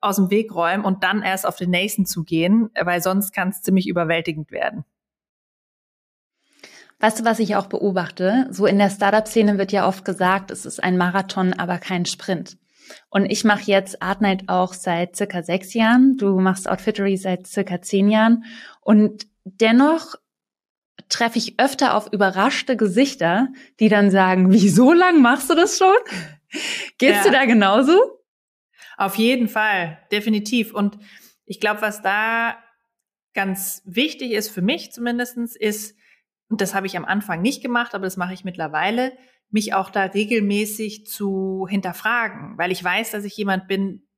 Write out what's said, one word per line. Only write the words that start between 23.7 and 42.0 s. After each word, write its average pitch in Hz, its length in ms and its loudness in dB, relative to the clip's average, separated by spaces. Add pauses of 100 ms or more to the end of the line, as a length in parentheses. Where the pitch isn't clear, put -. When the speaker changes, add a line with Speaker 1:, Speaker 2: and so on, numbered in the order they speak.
Speaker 2:
die 220 100 6
dann 202 200 4
sagen, 185 420 4
„Wie, 202 180 6
so 247 240 6
lang 349 280 6
machst 254 280 4
du 339 60 4
das 339 220 2
schon?“ 381 180 6 (1000)
Geht's 262 200 4
Speaker 1:
Ja. 392 60 2
Speaker 2:
dir 403 80 6
da 269 140 4
genauso? 240 540 4 (1000)
Speaker 1:
Auf 196 180 -4
jeden 240 320 2
Fall, 196 520 -2 (120)
definitiv. 214 640 -2
Und 202 240 -2 (480)
ich - 140 -14
glaub, 214 220 -2
was 208 200 -4
da 226 560 -2 (760)
ganz 190 520 -6
wichtig 254 460 -4
ist, 214 180 -4
für 180 140 -6
mich 277 280 -2
zumindestens, 240 640 -6
ist, 208 400 -6 (540)
und 214 120 -2
das 190 120 -4
habe 196 140 -4
ich 185 100 -8
am 175 80 -8
Anfang 196 360 -4
nicht 269 200 -2
gemacht, 240 320 -4
aber 196 120 -6
das 185 120 -6
mache 185 160 -6
ich 185 100 -16
mittlerweile, 180 720 -4 (360)
mich 208 240 -2
auch 190 160 -2
da 196 140 0
regelmäßig 208 1000 -2
zu 190 640 -6
hinterfragen, 202 880 -4